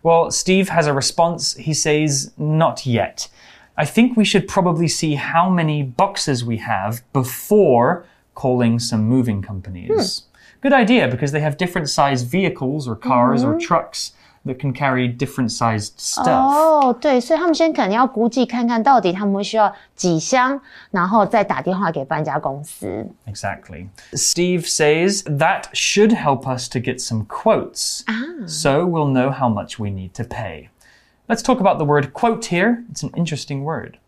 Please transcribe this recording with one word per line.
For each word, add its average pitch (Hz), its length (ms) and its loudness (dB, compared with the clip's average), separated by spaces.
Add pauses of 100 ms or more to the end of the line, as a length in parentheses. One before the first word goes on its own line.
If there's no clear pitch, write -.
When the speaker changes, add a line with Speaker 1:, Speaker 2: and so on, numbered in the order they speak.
Speaker 1:
Well, 165 280 4
Steve 190 380 2
has 160 180 2
a 147 60 2
response. 160 640 0
He 160 160 -4
says, 151 640 0
"Not 156 500 0
yet. 110 420 -2 (480)
I 156 100 0
think 247 320 4
we 208 60 4
should 190 220 2
probably 170 420 2
see 151 260 -2
how 165 340 0
many 156 340 2
boxes 135 640 -2
we 117 140 -4
have 110 420 -4 (140)
before 143 880 2 (300)
calling 120 440 2
some 117 260 -2
moving 117 360 0
companies." 98 880 -4
Speaker 2:
Hmm. - 420 -8
Speaker 1:
Good 277 60 6
idea, 226 340 4
because 135 240 -2
they 151 80 0
have 147 160 -2
different 175 320 -2
sized 135 420 0
vehicles 151 560 -2
or 113 80 -4
cars 233 480 2
or 294 120 2
Speaker 2:
Mm-hmm. 339 60 -2
Speaker 1:
trucks - 520 -2 (320)
that 131 140 -8
can 135 160 -4
carry 127 340 0
different 123 420 -4
sized 110 460 -2
stuff. - 320 -4
Speaker 2:
哦， 277 720 4
对， 277 180 2
所 247 160 0
以 302 40 0
他 349 80 0
们 320 80 2
先 330 180 2
可 277 80 -2
能 190 100 0
要 240 160 2
估 226 220 0
计 254 160 2
看 240 220 -2
看 233 160 0
到 262 180 6
底 180 100 0
他 190 140 -4
们 196 100 0
会 196 80 -2
需 214 140 -4
要 202 160 4 (240)
几 170 220 0
箱， 254 420 0 (300)
然 180 180 0
后 214 160 4
再 208 180 2
打 147 200 -4
电 185 120 -2
话 208 160 0
给 139 140 -6
搬 156 180 -4
家 151 160 -4
公 143 240 -6
司。 101 460 -10 (180)
Speaker 1:
Exactly. 98 640 -12 (240)
Steve 175 540 0
says, 160 580 2
"That 156 480 0
should 214 400 4
help 143 340 0
us 127 220 -6
to 131 100 -4
get 127 220 -4
some 110 260 -4
quotes. - 800 -2
Speaker 2:
Ah. 247 400 -6
Speaker 1:
So 156 380 0
we'll 160 260 0
know 131 200 2
how 135 180 -2
much 104 300 -4
we 104 100 -6
need 95 280 -8
to 117 80 -8
pay." 98 440 -10 (580)
Let's 226 160 -2
talk 254 180 0
about 185 180 2
the 156 80 -2
word 147 260 2
quote 226 340 -2
here. 226 440 0
It's - 120 -10
an 139 140 -8
interesting 147 480 -6
word. 151 440 -8